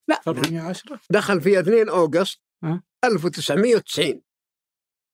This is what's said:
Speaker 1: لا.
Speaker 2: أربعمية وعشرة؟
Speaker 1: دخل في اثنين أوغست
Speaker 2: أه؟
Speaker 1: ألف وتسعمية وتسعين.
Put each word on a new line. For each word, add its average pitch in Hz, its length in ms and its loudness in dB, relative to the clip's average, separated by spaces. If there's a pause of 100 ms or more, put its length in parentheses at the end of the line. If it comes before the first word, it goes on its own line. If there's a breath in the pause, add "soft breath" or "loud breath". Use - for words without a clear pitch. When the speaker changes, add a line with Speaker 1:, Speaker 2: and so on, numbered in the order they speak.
Speaker 1:
لا. 311 200 0
Speaker 2:
أربعمية 165 340 -6
وعشرة؟ 185 380 -12 (100)
Speaker 1:
دخل 196 300 0
في 185 200 4
اثنين 214 280 2
أوغست 165 520 0 (240)
Speaker 2:
أه؟ 165 180 -4 (220)
Speaker 1:
ألف 196 200 0
وتسعمية 180 520 0
وتسعين. 135 460 -4 (920)